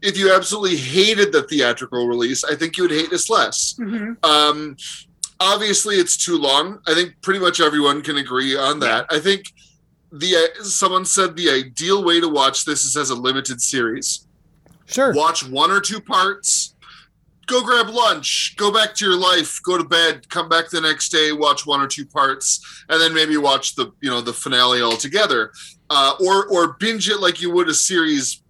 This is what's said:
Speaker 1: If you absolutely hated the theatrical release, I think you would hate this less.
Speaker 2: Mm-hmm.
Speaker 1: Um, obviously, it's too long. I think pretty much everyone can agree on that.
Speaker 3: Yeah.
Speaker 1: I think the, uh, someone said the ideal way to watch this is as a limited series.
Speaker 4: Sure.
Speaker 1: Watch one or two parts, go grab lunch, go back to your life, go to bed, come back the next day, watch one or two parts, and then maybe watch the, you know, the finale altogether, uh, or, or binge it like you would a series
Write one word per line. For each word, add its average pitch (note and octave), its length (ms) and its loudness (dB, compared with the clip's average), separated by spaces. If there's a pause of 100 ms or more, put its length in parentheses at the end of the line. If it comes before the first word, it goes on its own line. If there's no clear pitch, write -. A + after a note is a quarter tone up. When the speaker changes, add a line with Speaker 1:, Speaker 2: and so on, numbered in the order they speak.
Speaker 1:
If F#3+ 160 -2
you G3 140 6
absolutely F#3 440 2
hated G3+ 560 2
the D3+ 120 4
theatrical B2 640 0
release, A#2+ 360 -2
I D3+ 120 -2
think D#3+ 200 -6
you F3+ 80 -2
would E3+ 80 2
hate D#3 180 -2
this F3+ 200 -2
less. D#3+ 500 0
Speaker 2:
Mm-hmm. A3 480 -8
Speaker 1:
Um, D3+ 480 2 (640)
obviously, G3+ 580 0
it's F3 200 0
too E3+ 220 -2
long. D3 480 0
I D#3+ 80 2
think F3 280 -2
pretty F#3+ 180 -2
much E3+ 200 0
everyone D3 420 2
can D3+ 160 -4
agree C3 380 -2
on C#3 240 -2
that. A#2 300 0
Speaker 3:
Yeah. - 60 0
Speaker 1:
I D3+ 40 0
think G3 240 0 (680)
the, E3+ 220 -2 (240)
uh, G#3+ 60 -16
someone F#3 400 0
said F#3 320 0
the E3+ 140 2
ideal C#3 540 0
way E3+ 160 4
to E3+ 80 0
watch C3+ 360 0
this D3 200 -2
is - 120 -2
as C#3 140 -2
a C3 40 -2
limited B2+ 480 -4
series. - 640 -4 (600)
Speaker 4:
Sure. B3+ 280 0
Speaker 1:
Watch D#3 340 0
one C#3+ 220 2
or G3 100 2
two G3+ 200 -6
parts, - 720 -2 (720)
go B3 160 0
grab A3+ 260 2
lunch, G#3+ 680 -2
go G3+ 160 0
back G#3+ 240 0
to G#3 80 -4
your F#3+ 120 2
life, F3+ 480 0
go F3+ 140 0
to F3 60 -2
bed, E3 440 0
come E3 200 -6
back E3 200 2
the E3+ 120 -4
next D#3 300 -2
day, D#3 200 2
watch D3 340 0
one C#3+ 160 0
or C#3 60 0
two C#3 180 -8
parts, - 840 -4
and D#3+ 120 2
then E3 140 2
maybe D#3 220 2
watch C3+ 400 0
the, A#2+ 240 -4
you C#3 100 -4
know, B2 100 -2
the A#2 120 -6
finale B2 500 2
altogether, B2 680 0 (380)
uh, C#3+ 240 4 (100)
or, G3 240 4
or E3+ 320 2
binge A3 280 -2
it G#3 120 0
like F3 200 0
you F3 120 -4
would F3 160 2
a D3+ 60 -2
series D#3 760 0